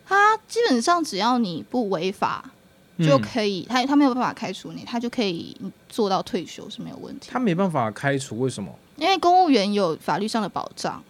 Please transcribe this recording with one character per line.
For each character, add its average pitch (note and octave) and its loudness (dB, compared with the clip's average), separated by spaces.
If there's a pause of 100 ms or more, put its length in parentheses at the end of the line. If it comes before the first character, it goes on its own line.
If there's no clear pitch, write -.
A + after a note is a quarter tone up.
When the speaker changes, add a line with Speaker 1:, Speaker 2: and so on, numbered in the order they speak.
Speaker 1:
他 G#4 4 (100)
基 - -4
本 A#3+ 2
上 F4 2
只 G#3 -6
要 A#3 2
你 F3+ -2
不 B3 -2
违 F#3 -2
法， - -4 (540)
Speaker 2:
嗯。 E3 4
Speaker 1:
就 C#4 8
可 - -2
以， G3+ -2
他， B3 0
他 C#4+ 4
没 D4 8
有 B3+ 4
办 B3 -2
法 F#3 -2
开 - -8
除 - -12
你， E3 -14
他 A#3 -4
就 A#3 -6
可 A#3 -2
以 F3 -4 (320)
做 G3+ 0
到 F#3 0
退 F#3 -4
休 - -16
是 A3 -14
没 - -12
有 - -16
问 - -14
题。 - -20
Speaker 2:
他 B3 -4
没 A3+ 2
办 F#3+ 0
法 B2 0
开 C#3 -2
除， A#2+ -8
为 C3 0
什 G#2+ -8
么？ F#2 -10 (260)
Speaker 1:
因 D#4 0
为 F#4+ 4
公 F4 6
务 F4 4
员 G#3 4
有 F#3 0
法 D3+ -2
律 G#3 -4
上 A3 -2
的 F#3 -4
保 - -8
障， - -8